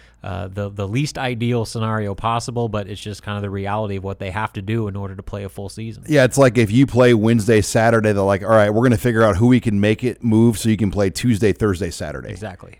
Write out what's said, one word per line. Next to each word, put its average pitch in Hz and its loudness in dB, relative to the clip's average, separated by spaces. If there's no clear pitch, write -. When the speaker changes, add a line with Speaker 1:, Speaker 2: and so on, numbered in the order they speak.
Speaker 1:
uh, 95 -8
the, 101 -8
the 101 -8
least 135 -4
ideal 120 -2
scenario 110 -4
possible, 117 -4
but 104 -6
it's 101 -12
just 104 -14
kind 104 -8
of 101 -6
the 101 -6
reality 98 -6
of 95 -8
what 95 -8
they 98 -10
have 107 -6
to 104 -8
do 110 -4
in 98 -8
order 98 -10
to 98 -14
play 101 -10
a 95 -10
full 98 -14
season. 110 -14
Speaker 2:
Yeah, 147 4
it's 123 0
like 127 4
if 113 4
you 131 6
play 123 4
Wednesday, 110 4
Saturday, 110 2
they're 98 0
like, 98 2
"All 101 -6
right, 107 6
we're 110 2
gonna 123 4
figure 113 0
out 107 4
who 113 4
we 123 6
can 101 -2
make 107 0
it 123 -6
move 113 4
so - -4
you 110 2
can 101 0
play 95 0
Tuesday, 107 0
Thursday, 92 -2
Saturday." 73 -12
Speaker 1:
Exactly. 95 -16